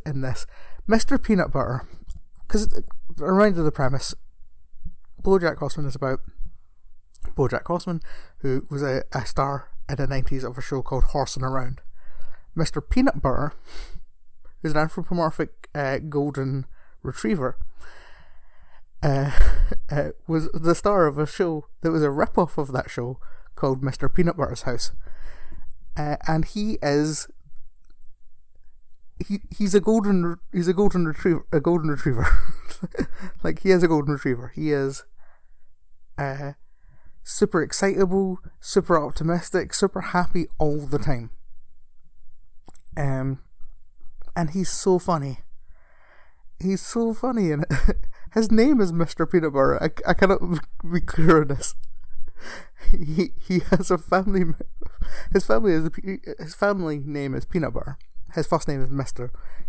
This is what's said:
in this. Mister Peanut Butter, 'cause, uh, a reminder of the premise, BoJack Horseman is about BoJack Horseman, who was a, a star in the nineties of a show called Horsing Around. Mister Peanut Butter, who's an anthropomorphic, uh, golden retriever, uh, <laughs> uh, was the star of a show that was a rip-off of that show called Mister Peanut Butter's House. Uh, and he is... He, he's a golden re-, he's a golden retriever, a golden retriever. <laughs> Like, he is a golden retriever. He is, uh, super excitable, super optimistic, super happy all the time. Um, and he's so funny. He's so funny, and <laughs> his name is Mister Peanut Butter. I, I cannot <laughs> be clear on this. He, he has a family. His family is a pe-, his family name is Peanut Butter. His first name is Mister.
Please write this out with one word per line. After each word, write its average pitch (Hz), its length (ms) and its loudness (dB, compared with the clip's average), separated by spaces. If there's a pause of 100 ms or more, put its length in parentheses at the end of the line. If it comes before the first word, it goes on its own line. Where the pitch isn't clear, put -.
in 135 180 -4
this. 131 240 -2 (420)
Mister 233 280 6
Peanut 196 360 2
Butter, 131 340 -4 (640)
'cause, 220 260 4
uh, - 60 8 (440)
a 143 80 0
reminder 196 280 4
of 156 60 2
the 151 40 4
premise, 131 460 0 (1080)
BoJack 170 360 2
Horseman 143 280 -2
is 131 80 0
about 135 280 -2 (1120)
BoJack 127 300 -2
Horseman, 170 340 -4 (380)
who 135 320 -2
was 143 120 -6
a, 135 200 -2 (100)
a - 140 -4
star 139 440 -4 (180)
in 139 80 -6
the 139 100 0
nineties 131 380 0
of 123 120 -8
a 135 60 -6
show 131 200 -4
called 131 220 2
Horsing 135 380 0
Around. 131 400 -2 (720)
Mister 156 260 -2
Peanut - 400 2
Butter, - 320 0 (1080)
who's 156 100 -2
an 156 60 4
anthropomorphic, 160 960 -2
uh, 139 240 -4
golden 139 680 -4 (360)
retriever, 135 560 -2 (1400)
uh, 139 280 0 (320)
<laughs> - 280 4
uh, 143 200 -2 (160)
was 160 260 0
the 160 220 4
star 196 320 2
of 143 120 -2
a 151 80 0
show 160 400 -4 (160)
that 165 80 0
was 160 120 0
a 143 80 2
rip-off 160 460 0
of 135 160 -4
that 131 180 -4
show 123 300 -8 (340)
called 135 280 -2
Mister 135 260 0
Peanut 170 280 4
Butter's 123 260 -6
House. - 300 2 (1040)
Uh, 147 200 -4 (100)
and 160 180 2
he 208 380 -4
is... 147 460 0 (2000)
He, 202 160 -6 (160)
he's 202 180 0
a 208 60 4
golden 202 440 2
re-, 170 120 -4 (160)
he's 175 160 -2
a 185 60 0
golden 180 320 2
retriever, 156 460 -2
a 151 80 2
golden 160 300 0
retriever. 131 420 0
<laughs> - 760 4 (340)
Like, 160 200 0
he 190 80 4
is 180 120 4
a 175 60 6
golden 147 240 0
retriever. 127 420 -4
He 151 160 -4
is, 139 320 -4 (1120)
uh, 139 360 -8 (720)
super - 400 -2
excitable, 190 760 0 (220)
super 180 380 0
optimistic, 165 760 -2
super 190 260 -2
happy 175 460 2 (120)
all 151 200 2
the 143 200 -2
time. 120 320 0 (1700)
Um, 135 440 -2 (920)
and 165 160 -2
he's 180 200 -2
so 185 280 2
funny. 143 420 -4 (1200)
He's 185 220 -2
so 226 340 -4
funny, 220 380 -2
and 147 120 -2 (340)
<laughs> - 360 -2
his 220 160 2
name 226 300 8
is 175 120 4
Mister 165 340 0
Peanut 160 260 2
Butter. 139 300 2
I, 156 80 0 (200)
I 175 40 4
cannot 196 260 4
<laughs> 170 520 -2
be 175 80 2
clear 160 420 6
on 139 60 0
this. - 260 -2 (1200)
He, 156 460 4
he 180 220 0 (100)
has 185 200 4
a 180 80 4
family. 185 460 2 (880)
His - 140 4
family 214 260 4
is 160 120 2
a - 60 0
pe-, 190 280 -6 (200)
his 160 160 -12
family 180 500 -2
name 139 300 -6
is 135 100 -4
Peanut 135 300 -2
Butter. - 240 -6 (360)
His 156 120 -2
first - 220 0
name 139 140 0
is 127 80 4
Mister. 127 420 -2 (360)